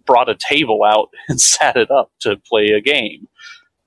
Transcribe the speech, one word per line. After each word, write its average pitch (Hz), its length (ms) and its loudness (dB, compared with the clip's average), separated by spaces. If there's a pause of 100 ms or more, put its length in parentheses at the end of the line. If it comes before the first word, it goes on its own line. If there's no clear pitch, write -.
brought 123 220 2
a 110 60 -4
table 113 500 -2
out 107 340 2
<laughs> - 100 -14
and 127 120 -4
sat - 360 0
it 113 140 0
up 135 300 0
to 101 160 -4
play 104 320 -2
a 104 120 2
game. 127 480 -4 (580)